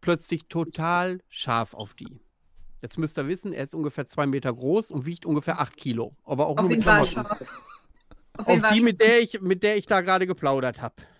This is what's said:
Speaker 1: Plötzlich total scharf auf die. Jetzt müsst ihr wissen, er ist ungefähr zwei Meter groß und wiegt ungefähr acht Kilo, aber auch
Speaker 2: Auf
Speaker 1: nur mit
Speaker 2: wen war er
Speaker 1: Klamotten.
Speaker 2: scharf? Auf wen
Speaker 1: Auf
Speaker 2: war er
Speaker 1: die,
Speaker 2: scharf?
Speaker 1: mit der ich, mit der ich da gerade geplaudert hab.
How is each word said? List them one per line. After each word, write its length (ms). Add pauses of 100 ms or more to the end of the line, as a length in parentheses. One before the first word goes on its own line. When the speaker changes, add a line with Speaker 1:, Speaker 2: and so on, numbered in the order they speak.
Speaker 1:
Plötzlich 440
total 680 (100)
scharf 440
auf 220
die. 240 (600)
Jetzt 200
müsst 180
ihr 100
wissen, 260
er 100
ist 100
ungefähr 340
zwei 200
Meter 260
groß 380
und 160
wiegt 180
ungefähr 340
acht 180
Kilo, 460
aber 220
auch 120
Speaker 2:
Auf 40
Speaker 1:
nur 80
mit 80
Speaker 2:
wen 80
war 140
er 40
Speaker 1:
Klamotten. 80
Speaker 2:
scharf? 280 (1000)
Auf 100
wen 100
Speaker 1:
Auf 40
Speaker 2:
war 80
er 60
Speaker 1:
die, 0
Speaker 2:
scharf? 100
Speaker 1:
mit 160
der 200
ich, 200
mit 220
der 140
ich 100
da 140
gerade 260
geplaudert 520
hab. 220 (180)